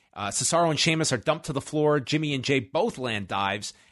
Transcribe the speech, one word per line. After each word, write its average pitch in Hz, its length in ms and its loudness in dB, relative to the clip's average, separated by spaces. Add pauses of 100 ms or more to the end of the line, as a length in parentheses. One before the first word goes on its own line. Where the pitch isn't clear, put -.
(120)
Uh, 101 160 -6
Cesaro 165 420 2
and 143 80 0
Sheamus 160 340 2
are 127 40 2
dumped 156 300 -2
to 151 60 -6
the 131 80 -2
floor. 151 380 2
Jimmy 147 360 -2
and 127 100 -4
Jay 135 160 2
both 175 380 0
land 110 280 -4
dives. 101 460 -2 (180)